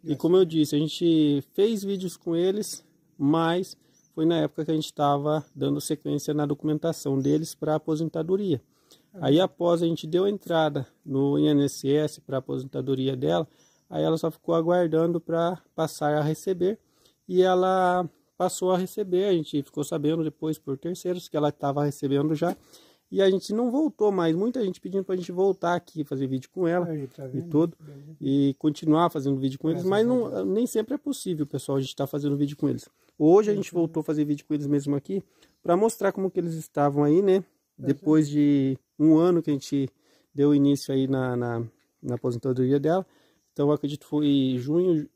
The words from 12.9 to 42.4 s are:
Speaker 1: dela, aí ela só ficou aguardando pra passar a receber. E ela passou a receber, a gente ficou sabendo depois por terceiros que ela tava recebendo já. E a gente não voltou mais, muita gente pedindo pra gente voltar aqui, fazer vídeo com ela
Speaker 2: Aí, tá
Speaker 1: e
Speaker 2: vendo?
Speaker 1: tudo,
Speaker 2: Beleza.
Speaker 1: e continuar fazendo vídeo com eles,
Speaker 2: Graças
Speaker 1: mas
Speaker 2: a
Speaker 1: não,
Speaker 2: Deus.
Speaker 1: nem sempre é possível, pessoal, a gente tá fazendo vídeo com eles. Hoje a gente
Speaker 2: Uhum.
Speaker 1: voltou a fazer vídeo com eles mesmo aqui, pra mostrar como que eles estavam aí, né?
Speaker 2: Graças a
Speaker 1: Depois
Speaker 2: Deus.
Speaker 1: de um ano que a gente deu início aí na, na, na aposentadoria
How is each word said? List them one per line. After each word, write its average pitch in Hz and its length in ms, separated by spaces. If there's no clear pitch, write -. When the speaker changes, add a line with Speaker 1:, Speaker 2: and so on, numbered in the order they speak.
Speaker 1:
dela, 156 320
aí 156 140
ela 160 140
só 160 120
ficou - 260
aguardando 170 680
pra 170 400
passar 151 400
a 151 60
receber. 175 560
E 180 140
ela 185 680
passou 185 340
a 185 60
receber, 185 480
a 202 80
gente 151 300
ficou - 200
sabendo 160 400
depois 156 340
por 135 200
terceiros 180 520
que - 80
ela 147 140
tava 143 340
recebendo 143 500
já. 170 200
E 190 120
a 196 60
gente 190 240
não 233 180
voltou 254 400
mais, 170 240
muita 233 280
gente 185 160
pedindo 190 240
pra 185 120
gente 180 160
voltar 180 440
aqui, 160 280
fazer 135 240
vídeo 131 260
com 180 140
ela 175 200
Speaker 2:
Aí, 151 200
tá 135 180
Speaker 1:
e 131 40
Speaker 2:
vendo? 160 200
Speaker 1:
tudo, 160 300
Speaker 2:
Beleza. 147 420
Speaker 1:
e 139 380
continuar 160 500
fazendo 139 300
vídeo 135 180
com 156 120
eles, 175 140
Speaker 2:
Graças 185 60
Speaker 1:
mas 214 160
Speaker 2:
a - 20
Speaker 1:
não, 247 220
Speaker 2:
Deus. 190 180
Speaker 1:
nem 214 200
sempre 220 260
é 294 40
possível, 170 500
pessoal, 139 320
a - 20
gente 131 140
tá 139 100
fazendo 143 320
vídeo 143 180
com 143 140
eles. 120 180
Hoje 185 320
a 208 60
gente 196 180
Speaker 2:
Uhum. 180 80
Speaker 1:
voltou 160 200
a - 20
fazer 151 220
vídeo 147 220
com 151 60
eles 147 140
mesmo 143 280
aqui, 185 280
pra 170 120
mostrar 196 360
como 190 180
que 185 100
eles 170 140
estavam 147 500
aí, 151 160
né? 196 200
Speaker 2:
Graças 180 60
a 127 80
Speaker 1:
Depois 151 420
Speaker 2:
Deus. 147 60
Speaker 1:
de 143 420
um 156 180
ano 170 240
que 156 80
a 147 40
gente 139 360
deu 143 200
início 143 400
aí 135 140
na, 131 280
na, 120 280
na 131 140
aposentadoria 127 640